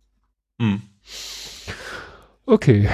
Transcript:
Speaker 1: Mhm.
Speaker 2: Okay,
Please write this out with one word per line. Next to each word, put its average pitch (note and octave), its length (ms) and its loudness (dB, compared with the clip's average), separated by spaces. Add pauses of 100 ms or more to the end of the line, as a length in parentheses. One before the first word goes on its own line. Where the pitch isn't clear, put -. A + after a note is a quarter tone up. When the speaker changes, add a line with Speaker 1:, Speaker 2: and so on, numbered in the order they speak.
(580)
Speaker 1:
Mhm. G#2+ 220 0 (1700)
Speaker 2:
Okay, A#2+ 480 4